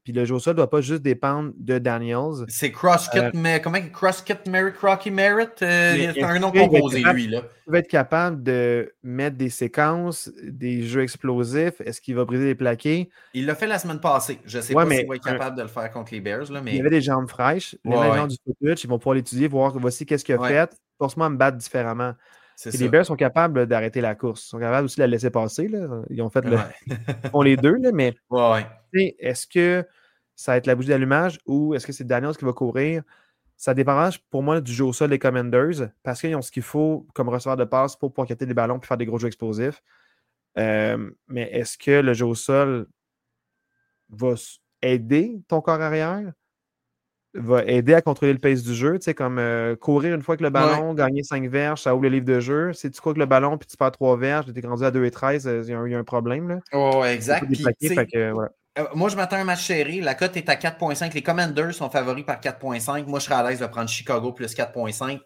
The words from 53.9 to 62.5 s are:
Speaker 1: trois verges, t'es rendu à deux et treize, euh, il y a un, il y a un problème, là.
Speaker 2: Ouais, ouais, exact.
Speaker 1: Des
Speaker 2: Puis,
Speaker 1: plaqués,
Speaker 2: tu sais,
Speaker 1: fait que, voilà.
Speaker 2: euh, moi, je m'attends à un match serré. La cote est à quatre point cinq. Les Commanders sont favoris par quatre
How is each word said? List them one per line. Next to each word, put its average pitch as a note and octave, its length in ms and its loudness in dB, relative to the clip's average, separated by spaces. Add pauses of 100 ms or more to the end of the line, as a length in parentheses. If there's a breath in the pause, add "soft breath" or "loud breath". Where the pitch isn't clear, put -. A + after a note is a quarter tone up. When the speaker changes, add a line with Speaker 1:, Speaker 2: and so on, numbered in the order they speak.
Speaker 1:
trois B2+ 260 2
verges, C3+ 340 -2
t'es A#2 160 -10
rendu A#2+ 160 -4
à C3+ 60 2
deux B2+ 160 2
et A#2+ 60 0
treize, C3+ 360 -2
euh, A#2 160 -2
il A#2 60 -10
y A#2+ 40 -6
a A#2 60 -6
un, A#2 80 -6
il A#2+ 40 -6
y A#2+ 40 -2
a A#2+ 40 -2
un A#2 40 -6
problème, B2 460 -4
là. F3+ 100 -6 (140)
Speaker 2:
Ouais, C#3 280 4
ouais, B2 120 2
exact. C3+ 340 0
Speaker 1:
Des C3+ 60 0
Speaker 2:
Puis, C#3 100 0
Speaker 1:
plaqués, A#2+ 180 2
Speaker 2:
tu D3+ 80 0
sais, F#3 40 0
Speaker 1:
fait C3 140 2
que, A2+ 240 -2
voilà. A2 180 -4 (300)
Speaker 2:
euh, D3+ 60 -4 (100)
moi, F3+ 140 0
je F#3 60 -4
m'attends F#3 200 -2
à G3 60 -2
un - 20 -4
match F3+ 200 -2
serré. D#3+ 380 -2
La E3+ 140 -2
cote F3+ 220 -2
est D#3+ 120 -4
à C#3+ 60 2
quatre D#3+ 240 -4
point D3+ 160 -2
cinq. E3 180 -6
Les D3 80 -6
Commanders E3 540 0
sont C3+ 160 -6
favoris C3 340 -2
par B2 140 -6
quatre C3 180 -6